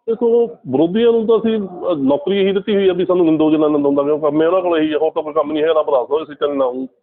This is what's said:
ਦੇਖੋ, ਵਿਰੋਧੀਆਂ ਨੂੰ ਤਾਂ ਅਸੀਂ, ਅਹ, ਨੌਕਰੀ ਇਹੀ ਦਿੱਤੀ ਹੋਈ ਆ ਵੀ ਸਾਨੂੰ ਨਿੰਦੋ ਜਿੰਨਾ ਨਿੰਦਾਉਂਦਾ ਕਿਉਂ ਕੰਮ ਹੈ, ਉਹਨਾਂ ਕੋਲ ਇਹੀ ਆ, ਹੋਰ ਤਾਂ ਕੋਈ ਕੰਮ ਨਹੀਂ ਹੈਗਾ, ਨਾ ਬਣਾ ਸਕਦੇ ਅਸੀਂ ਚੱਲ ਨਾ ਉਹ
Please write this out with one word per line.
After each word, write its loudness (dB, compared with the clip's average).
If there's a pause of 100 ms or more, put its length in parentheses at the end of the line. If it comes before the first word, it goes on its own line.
ਦੇਖੋ, 0
ਵਿਰੋਧੀਆਂ 0
ਨੂੰ 0
ਤਾਂ 4
ਅਸੀਂ, -2
ਅਹ, -6
ਨੌਕਰੀ 0
ਇਹੀ 2
ਦਿੱਤੀ -2
ਹੋਈ 2
ਆ 2
ਵੀ -2
ਸਾਨੂੰ 2
ਨਿੰਦੋ 2
ਜਿੰਨਾ 2
ਨਿੰਦਾਉਂਦਾ 2
ਕਿਉਂ 0
ਕੰਮ 0
ਹੈ, 2
ਉਹਨਾਂ 2
ਕੋਲ 0
ਇਹੀ 0
ਆ, 0
ਹੋਰ 0
ਤਾਂ -6
ਕੋਈ -10
ਕੰਮ -2
ਨਹੀਂ -2
ਹੈਗਾ, 2
ਨਾ 2
ਬਣਾ 0
ਸਕਦੇ -2
ਅਸੀਂ -16
ਚੱਲ -2
ਨਾ 0
ਉਹ -6 (160)